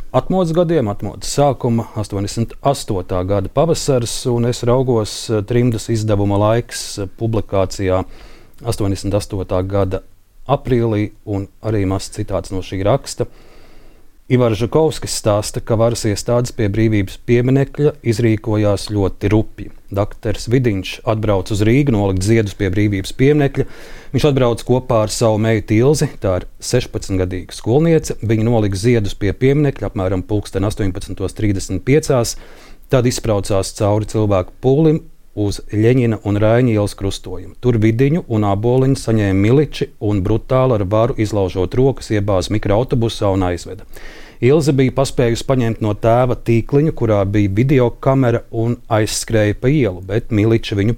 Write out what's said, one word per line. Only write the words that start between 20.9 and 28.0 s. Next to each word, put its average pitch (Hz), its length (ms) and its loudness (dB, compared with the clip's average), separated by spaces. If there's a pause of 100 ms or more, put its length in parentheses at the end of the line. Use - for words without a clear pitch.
atbrauc 107 480 0
uz 98 80 0
Rīgu 123 320 4
nolikt 98 320 0
ziedus 110 320 2
pie 98 160 0
Brīvības 101 480 -2
pieminekļa. 139 460 2 (480)
Viņš 139 160 2
atbrauc 127 340 0
kopā 127 400 2
ar 104 80 -4
savu 110 320 2
meitu 110 320 2
Ilzi, 143 320 4 (160)
tā 92 160 2
ir - 160 -14
sešpadsmitgadīga 92 960 -4
skolniece. 151 720 2